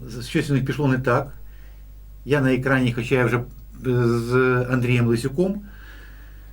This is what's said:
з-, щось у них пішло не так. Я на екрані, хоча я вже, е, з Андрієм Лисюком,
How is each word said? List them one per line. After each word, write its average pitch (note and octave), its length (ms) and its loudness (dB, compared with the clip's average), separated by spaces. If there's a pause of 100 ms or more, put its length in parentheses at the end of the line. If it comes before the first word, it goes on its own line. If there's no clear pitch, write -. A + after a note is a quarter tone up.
з-, A#2 200 -10
щось C#3 220 0
у C#3 40 4
них C3 100 2
пішло C3+ 240 0
не C3 100 4
так. C3 340 2 (920)
Я C#3 160 2
на C3 140 4
екрані, B2+ 380 2
хоча A#2+ 220 -2
я B2+ 100 4
вже, A#2 120 2
е, A#2+ 60 0 (640)
з A#2+ 280 2 (360)
Андрієм B2 360 2
Лисюком, C#3 560 0 (920)